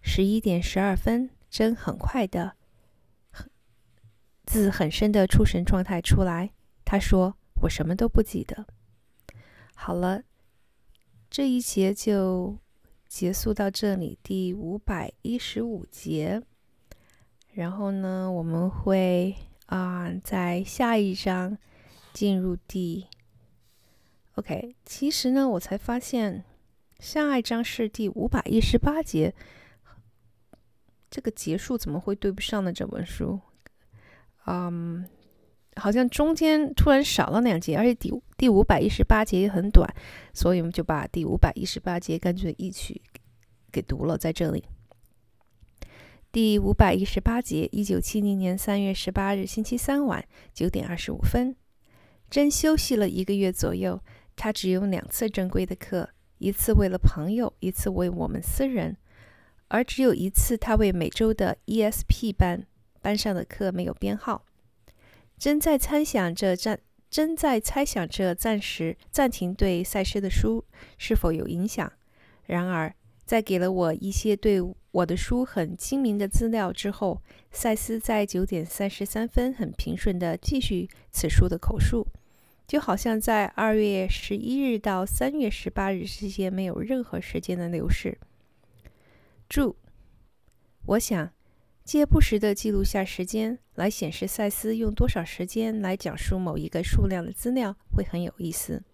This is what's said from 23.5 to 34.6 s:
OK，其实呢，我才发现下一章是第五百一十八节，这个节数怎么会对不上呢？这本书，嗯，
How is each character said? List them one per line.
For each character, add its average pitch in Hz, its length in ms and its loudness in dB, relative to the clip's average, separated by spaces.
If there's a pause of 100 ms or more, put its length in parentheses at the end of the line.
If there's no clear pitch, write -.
OK， 208 500 -8
其 - 260 -4
实 262 200 -2
呢， 269 180 4
我 202 100 0
才 196 200 -6
发 240 200 -4
现 208 460 -4 (560)
下 294 380 0
一 240 40 0
章 226 220 -2
是 226 240 -4
第 214 220 -4
五 - 180 -4
百 - 140 0
一 - 180 2
十 233 180 4
八 302 240 2
节， 170 320 0 (1800)
这 - 100 -10
个 233 100 -4
节 160 260 -4
数 240 220 -4
怎 170 120 -6
么 147 80 -4
会 202 160 -4
对 202 160 -2
不 196 100 -8
上 208 220 -4
呢？ 180 100 -2
这 - 140 -6
本 - 200 -6
书， 180 340 -6 (1080)
嗯， 175 600 -6 (680)